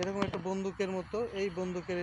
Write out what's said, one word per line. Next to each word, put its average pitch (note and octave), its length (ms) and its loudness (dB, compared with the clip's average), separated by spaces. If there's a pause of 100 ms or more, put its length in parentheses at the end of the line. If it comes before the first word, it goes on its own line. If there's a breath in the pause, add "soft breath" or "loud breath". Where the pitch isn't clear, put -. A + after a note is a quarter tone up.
এরকম G3 260 0
একটা F#3 220 -2
বন্দুকের F#3+ 480 0
মতো, F#3 220 -2 (220)
এই G3+ 80 2 (100)
বন্দুকের F3+ 440 0